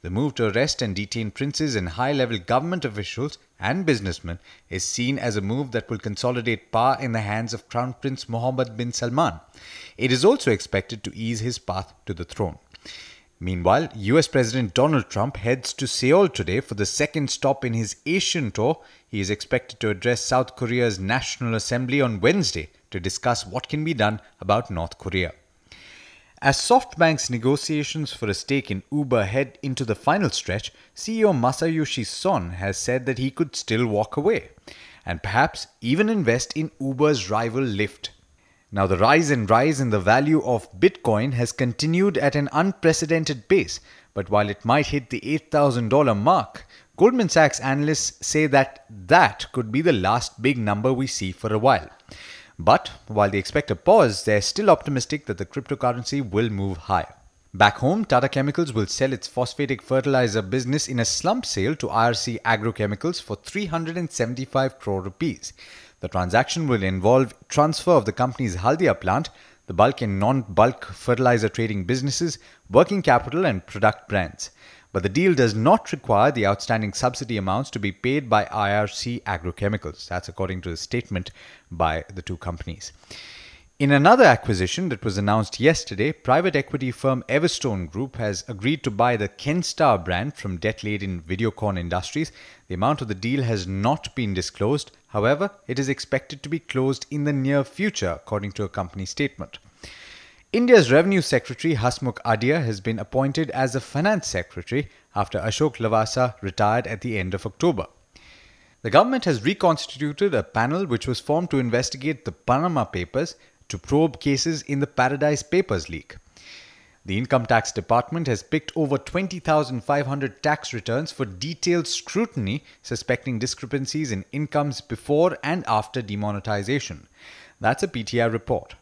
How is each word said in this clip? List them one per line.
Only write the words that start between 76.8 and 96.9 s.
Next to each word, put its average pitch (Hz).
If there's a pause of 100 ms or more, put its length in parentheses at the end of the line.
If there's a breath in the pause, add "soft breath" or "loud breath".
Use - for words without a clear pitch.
subsidy 123
amounts 98
to 110
be 98
paid 131
by 107
I 101
R 104
C -
Agrochemicals. 90
That's 87
according 92
to 87
a 82
statement 107 (400 loud breath)
by 82
the 95
two 90
companies. - (840 loud breath)
In 139
another 185
acquisition 120
that 120
was 101
announced 104
yesterday, 131
private 160
equity 135
firm 127
Everstone 117
Group 123
has 104
agreed 120
to 135
buy 117
the 104
Kenstar 147
brand 92
from 92
debt-laden 98
Videocon 98
Industries. 90 (360 loud breath)
The 92
amount 127
of 113
the 104
deal 120
has 104
not 104
been 107
disclosed. 104 (180 soft breath)
However, 143 (160)
it 127
is 135
expected 139
to 147
be 160
closed 131